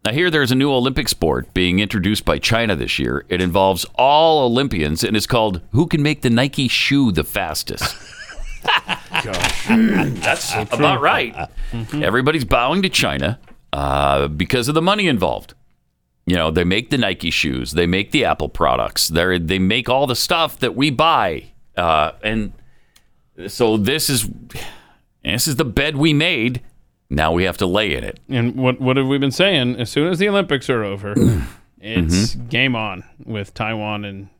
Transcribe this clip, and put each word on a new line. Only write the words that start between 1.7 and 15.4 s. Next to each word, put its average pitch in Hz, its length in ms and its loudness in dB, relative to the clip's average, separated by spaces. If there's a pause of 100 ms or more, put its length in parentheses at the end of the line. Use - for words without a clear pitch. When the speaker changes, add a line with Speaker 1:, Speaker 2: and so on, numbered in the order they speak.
Speaker 1:
introduced 101 440 0
by 76 140 2
China 113 380 0
this 60 220 -4
year. 65 300 -2
It 90 120 0
involves 92 440 2 (120)
all 151 500 4
Olympians 110 580 0
and 104 120 0
is 101 100 0
called 110 340 0 (120)
Who 151 140 4
Can 165 160 0
Make 147 200 0
the 127 80 2
Nike 127 380 2
Shoe 135 440 2
the 78 120 0
Fastest." - 760 -6
<laughs> - 60 -20 (1160)
Speaker 2:
Gosh. 95 440 -2
Speaker 1:
That's 185 840 2
Speaker 2:
So 110 120 -2
true. 113 140 -4
Speaker 1:
about 156 220 2
right. 147 340 0 (380)
Speaker 2:
Mm-hmm. 117 300 -4
Speaker 1:
Everybody's 127 420 2
bowing 135 380 0
to 190 60 0
China, 78 500 -2 (340)
uh, 71 560 2
because 90 400 -2
of 151 60 -2
the 160 80 2
money 196 260 2
involved. 87 460 -2 (720)